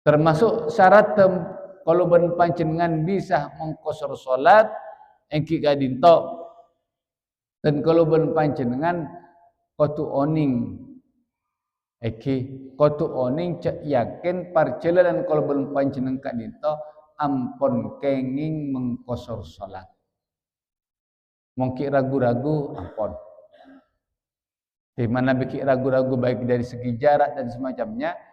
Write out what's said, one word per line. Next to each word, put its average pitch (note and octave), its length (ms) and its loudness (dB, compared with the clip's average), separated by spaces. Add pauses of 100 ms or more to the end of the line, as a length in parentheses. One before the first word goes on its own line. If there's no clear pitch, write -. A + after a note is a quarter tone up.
Termasuk D#3 720 2
syarat G3+ 460 8
tem-, F3+ 260 4 (400)
kalau F3 240 4
ben E3+ 320 4
panjenengan E3 640 0
bisa E3+ 560 -2
mengkosor D3 560 -8
solat, D3+ 560 4 (560)
engki D#3 320 -2
kadin C#3 400 0
to. E3+ 160 8 (1500)
Dan D3 160 0
kalau E3 240 4
ben D#3 320 2
panjenengan D3 720 -2 (680)
kotu D3 280 0
oning C3 720 0 (1300)
Eki, A#2 320 -4 (400)
kotu D3 320 2
oning C#3 560 -4
cek - 160 -4
yakin E3+ 720 -4
parcelenan E3 720 2
kalau D3+ 240 0
belum C#3 240 -2
panjenengan C3 480 -2
kak B2 160 -10
dinto, A2+ 400 -6 (400)
ampun C3 800 -2
kenging C#3 800 -4
mengkosor A#2+ 640 -8
sholat. F#2 480 -16 (1700)
Mungkin C3 320 -4
ragu-ragu, C3+ 880 0
ampun. G2+ 400 -8 (1800)
Di A#2+ 160 -4
mana B2+ 240 0
bikin B2+ 320 -4
ragu-ragu C3 560 0
baik B2 240 -2
dari B2 160 0
segi A#2+ 400 -8
jarak D3 400 2
dan A#2+ 80 -6
semacamnya B2 640 -8 (200)